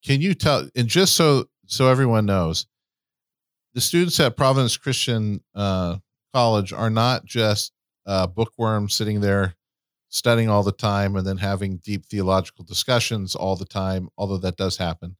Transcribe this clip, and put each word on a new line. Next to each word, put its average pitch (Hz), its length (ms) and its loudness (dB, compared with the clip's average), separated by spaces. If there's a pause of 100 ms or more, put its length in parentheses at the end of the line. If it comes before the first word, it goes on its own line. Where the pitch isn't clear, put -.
Can 139 160 2
you 190 120 2
tell, 131 420 2
and 120 120 0
just 175 280 4
so, 147 300 4 (200)
so - 220 2
everyone 123 380 4
knows, 92 420 0 (1040)
the 127 80 -4
students 175 380 2
at 131 180 2
Providence 135 400 2
Christian, 113 640 -2 (140)
uh, 92 420 -2 (360)
College 110 400 2
are 113 160 -2
not 117 360 0
just, 107 460 0 (340)
uh, 95 220 0
bookworms 110 680 -2
sitting 107 280 -2
there 98 340 0 (540)
studying 117 400 0
all 104 120 2
the 98 100 0
time 101 440 -2
and 95 100 -2
then 95 120 -4
having 98 400 -4
deep 101 280 -8
theological 95 600 -2
discussions 113 720 -2
all 95 200 -2
the 90 100 -10
time, 95 520 -4
although 98 200 -4
that 92 200 -4
does 95 200 -2
happen. 87 420 -6